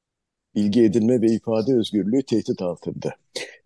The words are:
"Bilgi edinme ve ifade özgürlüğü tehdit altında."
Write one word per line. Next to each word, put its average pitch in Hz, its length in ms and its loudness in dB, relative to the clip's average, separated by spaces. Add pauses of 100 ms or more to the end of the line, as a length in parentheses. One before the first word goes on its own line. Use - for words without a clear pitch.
(540)
"Bilgi 107 280 2
edinme 113 380 2
ve 110 60 2
ifade 113 480 0
özgürlüğü 107 480 0
tehdit 110 400 -2
altında." - 520 -8 (520)